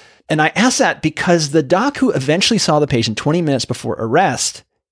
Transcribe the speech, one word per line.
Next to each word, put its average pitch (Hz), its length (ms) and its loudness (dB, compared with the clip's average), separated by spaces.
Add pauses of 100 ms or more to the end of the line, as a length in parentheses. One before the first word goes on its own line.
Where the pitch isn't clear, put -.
(280)
And 156 140 0
I 156 120 0
ask 240 240 2
that 185 220 0
because 156 500 0
the 151 120 2
doc 185 360 0
who 254 120 2
eventually 165 480 0
saw 156 200 2
the 147 80 2
patient 113 300 0
twenty 160 240 0
minutes 143 240 0
before 120 340 -6
arrest 127 680 0 (280)